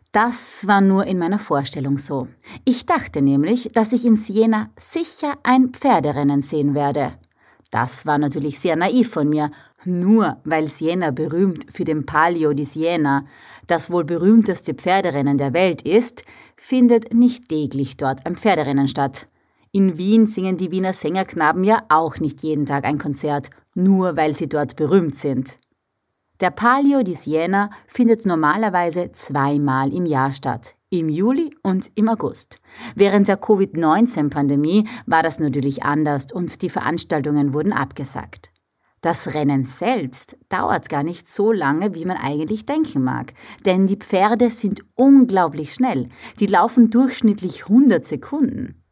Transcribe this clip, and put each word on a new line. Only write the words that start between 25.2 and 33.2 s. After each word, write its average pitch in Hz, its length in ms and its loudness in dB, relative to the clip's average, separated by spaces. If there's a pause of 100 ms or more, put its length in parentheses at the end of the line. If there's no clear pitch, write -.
Der 180 100 2
Palio 262 540 2
di 180 100 -4
Siena 175 560 -2 (160)
findet 226 400 2
normalerweise 175 840 0
zweimal 139 840 0
im 180 100 -2
Jahr 139 280 0
statt, - 420 -8 (160)
im 165 180 -2
Juli 247 540 0
und 190 320 -2
im 220 140 0
August. - 500 -6 (380)
Während 202 320 4